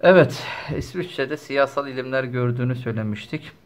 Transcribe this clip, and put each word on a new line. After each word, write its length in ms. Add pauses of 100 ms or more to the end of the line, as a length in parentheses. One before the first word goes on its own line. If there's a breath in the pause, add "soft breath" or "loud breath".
Evet, 420 (340 loud breath)
İsviçre'de 600
siyasal 500
ilimler 360
gördüğünü 520
söylemiştik. 760 (140)